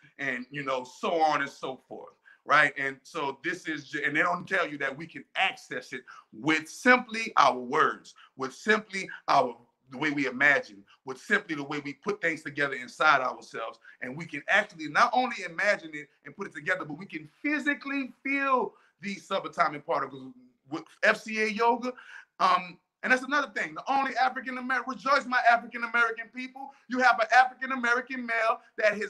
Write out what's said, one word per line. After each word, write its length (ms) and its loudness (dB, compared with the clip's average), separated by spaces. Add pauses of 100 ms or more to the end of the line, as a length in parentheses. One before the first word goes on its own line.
(180)
and, 320 -4
you 120 -10
know, 220 -2
so 360 -2
on 220 4
and 80 -4
so 380 -10
forth, 260 -16 (300)
right? 340 6
And 240 -4
so 400 -6
this 240 -6
is 220 -8
ju-, 180 -6
and 100 -2
they 60 2
don't 240 -2
tell 220 0
you 100 -10
that 180 -4
we 100 -12
can 180 -16 (100)
access 580 -4
it 100 -10 (300)
with 360 -2
simply 680 2
our 220 6
words, 560 0 (220)
with 180 -8
simply 540 -2 (180)
our, 300 2 (340)
the 80 -14
way 140 0
we 160 0
imagine, 560 2 (220)
with 120 -10
simply 380 -2
the 80 -6
way 200 -4
we 100 -8
put 260 -6
things 220 -2
together 320 -2
inside 460 2
ourselves. 600 -6 (200)
And 160 -8
we 100 -10
can 220 -10
actually 400 -2
not 240 4
only 320 0
imagine 500 -2
it 140 -12 (160)
and 120 -18
put 100 -10
it 80 -16
together, 300 -4
but 140 -10
we 80 -14
can 220 -12 (140)
physically 680 -4 (100)
feel 520 0 (260)
these 260 -10
subatomic 580 -2
particles 500 -4 (360)
with 140 -8 (180)
F 140 4
C 260 -4
A 40 2
yoga. 460 0 (460)
Um, 400 2 (240)
and 80 -4
that's 140 2
another 320 -2
thing. 180 -4
The 80 -10 (100)
only 220 0
African 440 -2
American, 360 -4
rejoice 320 2
my 140 0 (100)
African 320 2
American 500 0
people, 380 -12 (180)
you 120 -2
have 180 6
an 160 2
African 380 4
American 520 0
male 360 0 (160)
that 160 4
has 180 -6